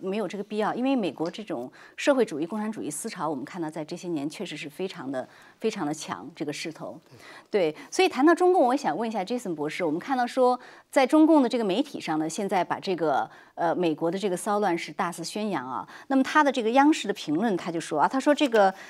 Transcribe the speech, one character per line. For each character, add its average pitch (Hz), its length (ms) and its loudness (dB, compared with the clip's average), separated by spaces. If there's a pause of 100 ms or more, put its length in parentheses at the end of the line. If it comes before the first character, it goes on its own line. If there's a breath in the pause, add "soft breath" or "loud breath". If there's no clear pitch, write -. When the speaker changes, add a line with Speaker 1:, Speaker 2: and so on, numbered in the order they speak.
Speaker 1:
没 196 100 -4
有 208 100 -4
这 208 100 -10
个 202 60 -6
必 208 140 -10
要， 196 160 0
因 208 100 -4
为 269 120 2
美 196 160 0
国 160 180 -4
这 208 140 -12
种 127 280 -8 (240 loud breath)
社 - 180 2
会 233 100 2
主 156 160 -4
义、 156 60 -4
共 214 140 -6
产 214 120 -4
主 220 100 -10
义 - 80 -8
思 180 200 -8
潮， 165 200 -4
我 156 60 -4
们 127 100 -8
看 185 160 -10
到 156 80 -6
在 156 140 -8
这 160 120 -12
些 175 140 -12
年 151 200 -4
确 214 160 -10
实 156 120 -10
是 147 120 -12
非 185 180 -6
常 139 240 -12
的、 131 160 -6 (320 loud breath)
非 220 100 -2
常 208 160 -4
的 147 80 -2
强， 110 420 -10
这 165 100 -8
个 147 60 -4
势 151 200 -10
头。 123 280 -14 (520 loud breath)
Speaker 2:
对。 175 200 2
Speaker 1:
对， - 40 -8 (160 loud breath)
所 359 120 2
以 370 60 4
谈 262 160 2
到 339 80 8
中 359 200 4
共， 349 120 4
我 240 100 4
想 170 220 -2
问 226 100 -4
一 220 40 -6
下 214 120 -4
Jason 233 300 -4
博 151 160 -4
士， 185 140 -6
我 160 80 0
们 160 80 -2
看 262 180 -4
到 247 100 2
说， 247 320 2 (320 loud breath)
在 269 140 4
中 311 200 6
共 302 160 8
的 247 60 4
这 220 100 -2
个 233 60 0
媒 196 180 2
体 - 180 -6
上 156 200 -4
呢， 156 100 -2
现 196 180 -4
在 185 160 2
把 151 160 -4
这 190 160 -2
个， 139 340 0 (260 loud breath)
呃， 165 180 0
美 165 220 2
国 165 160 -2
的 190 60 -2
这 196 120 -2
个 180 80 0
骚 208 220 -2
乱 180 180 0
是 170 140 -10
大 185 200 -4
肆 220 120 -10
宣 214 260 -6
扬 139 180 -4
啊。 117 200 -8 (200 loud breath)
那 277 80 0
么 269 60 6
他 302 220 4
的 285 80 2
这 262 100 0
个 220 100 0
央 277 220 8
视 262 140 -6
的 196 60 0
评 151 220 -4
论 202 220 0
他 170 140 -6
就 165 80 -4
说 156 200 -2
啊， 156 80 6
他 269 120 -2
说 294 160 4
这 294 140 2
个， 202 240 6 (160 loud breath)